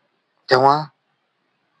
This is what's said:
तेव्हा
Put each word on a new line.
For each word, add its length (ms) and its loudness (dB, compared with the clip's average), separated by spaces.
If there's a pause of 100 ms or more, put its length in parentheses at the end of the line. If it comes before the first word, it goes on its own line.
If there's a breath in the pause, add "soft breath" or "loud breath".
(480)
तेव्हा 360 0 (960)